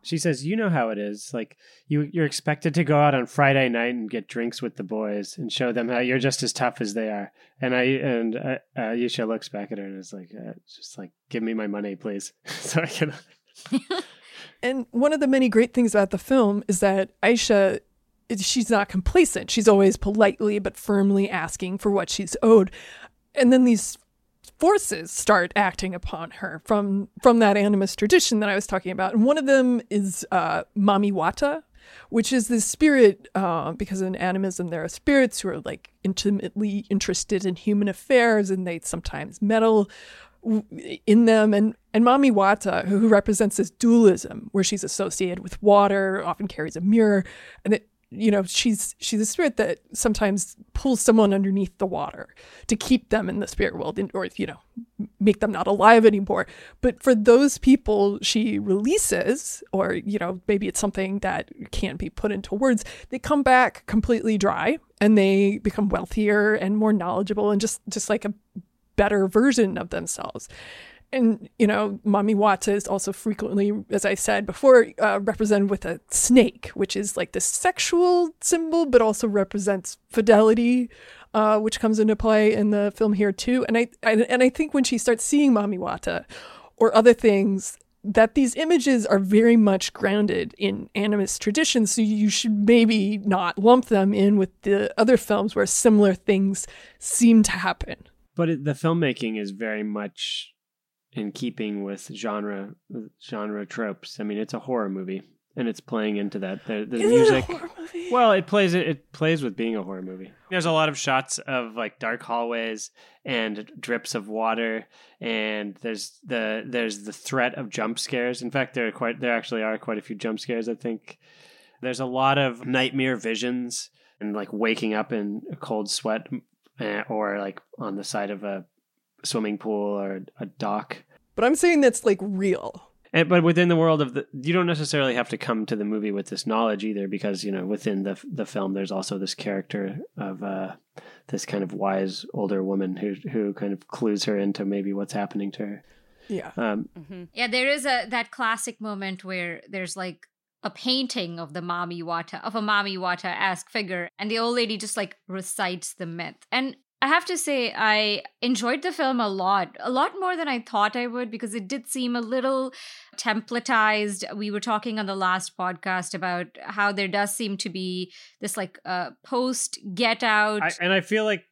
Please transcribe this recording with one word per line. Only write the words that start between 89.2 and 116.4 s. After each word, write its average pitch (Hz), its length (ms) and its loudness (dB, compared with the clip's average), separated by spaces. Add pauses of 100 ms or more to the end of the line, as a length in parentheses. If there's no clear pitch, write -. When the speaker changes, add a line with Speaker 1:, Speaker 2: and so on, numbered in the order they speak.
Speaker 2:
much 196 340 2
grounded 202 640 -2
in 196 400 -4
animist 208 440 -2
traditions, 220 520 0
so - 80 -2
you 214 300 2
should 208 360 0
maybe 220 520 4
not 190 400 -2
lump 247 280 6
them 202 280 2
in 202 240 4
with 190 100 2 (140)
the 202 360 0
other 226 200 6
films 202 360 -2
where 202 120 2
similar 208 480 4
things 196 520 0 (320)
seem 226 440 6
to - 100 2
happen. - 540 -6 (280)
Speaker 1:
But 165 140 0
it, 143 160 -4
the 147 80 -2
filmmaking 135 640 -2
is 101 120 -6
very 107 320 -6
much 104 640 -8 (680)
in 104 160 -6
keeping 104 540 -6
with 98 300 -12
genre, 104 560 -8 (520)
genre 104 440 -8
tropes. - 520 -10
I 110 60 -10
mean, 104 140 -6
it's 107 160 -8
a 110 40 -8
horror 117 300 -4
movie, 95 340 -8 (320)
and 120 140 -4
it's 104 120 -8
playing 107 360 -4
into 101 220 -6
that. 95 260 -8
The, 208 240 -6
the 247 80 -6
Speaker 2:
Is - 60 -2
it - 20 -2
a 415 40 4
Speaker 1:
music, 453 360 4
Speaker 2:
horror 339 340 -10
movie? 349 320 -12
Speaker 1:
well, 240 220 4
it 190 140 0
plays, 196 260 2
it, 175 160 0
it - 240 -8
plays 160 300 -2
with 113 120 -6
being 113 220 -4
a 101 60 -4
horror 95 180 -10
movie. 92 320 -14 (180)
There's 180 140 -2
a 165 80 2
lot 156 160 2
of 143 80 -4
shots 131 420 -2
of, 123 380 -6
like, 110 220 -8
dark 117 240 -6
hallways 117 680 -4 (360)
and 110 520 -4
drips 117 360 -6
of 104 140 -6
water, 110 580 -4 (340)
and 107 640 -6
there's 110 420 -10
the, 113 420 -4